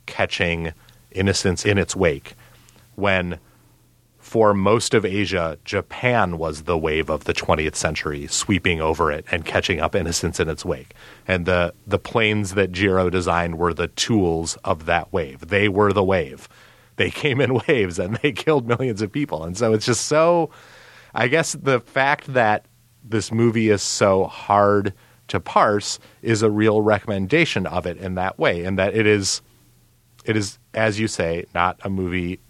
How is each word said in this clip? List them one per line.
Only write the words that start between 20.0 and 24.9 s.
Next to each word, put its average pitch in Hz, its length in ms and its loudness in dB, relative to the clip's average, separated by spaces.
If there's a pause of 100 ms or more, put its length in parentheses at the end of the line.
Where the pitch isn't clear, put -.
so, 160 440 2 (640)
I 113 140 2
guess 151 260 2
the 135 260 0
fact 139 520 -2
that 110 320 2 (400)
this 110 280 -2
movie 113 380 2
is 101 120 2
so 98 420 2
hard 101 680 2 (360)